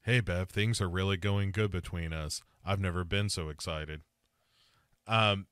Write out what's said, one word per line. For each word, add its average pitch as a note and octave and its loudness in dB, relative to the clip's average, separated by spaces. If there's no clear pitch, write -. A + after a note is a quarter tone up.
Hey, A#2+ 4
Bev, F#2 0
things G#2+ 2
are F#2+ 2
really F#2+ 2
going G2+ 0
good G#2 0
between E2+ -4
us. D#2 -6
I've G2 -2
never F2+ 0
been G2+ 0
so D#2+ -4
excited. D#2 -6
Um G#2 4